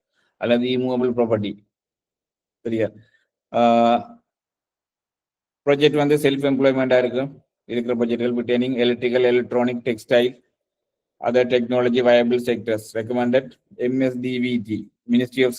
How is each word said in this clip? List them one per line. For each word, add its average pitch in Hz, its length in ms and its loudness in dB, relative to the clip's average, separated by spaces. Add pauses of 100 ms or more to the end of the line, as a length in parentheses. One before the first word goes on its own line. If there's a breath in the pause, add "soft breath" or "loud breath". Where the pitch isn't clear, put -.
(380)
அல்லது 120 300 0
இம்மூவபிள் 127 460 -2
ப்ராப்பர்ட்டி. 110 420 -2 (1040)
சரியா, 113 320 -4 (640 soft breath)
ஆ, 117 680 2 (1400)
ப்ராஜெக்ட் 147 300 2
வந்து 143 200 2
செல்ஃப் 139 280 0
எம்ப்ளாய்மெண்டா 131 540 2
இருக்கும். 127 440 -2 (240)
இருக்கிற 117 400 -2
ப்ராஜெக்ட்கள் 117 280 -2
pertaining 120 420 -2
எலக்ட்ரிக்கல், 120 480 0
எலக்ட்ரானிக், 123 600 0
டெக்ஸ்டைல், 123 640 0 (760)
other 120 240 2
technology 123 540 0
viable 120 440 4
sectors, 110 340 -4 (140)
recommended 123 580 -2 (240)
எம் 127 240 -4
எஸ் 127 200 -2
டி 127 180 -6
வி 123 260 -2
டி, 107 280 -10 (200)
Ministry 123 340 2
of 120 140 0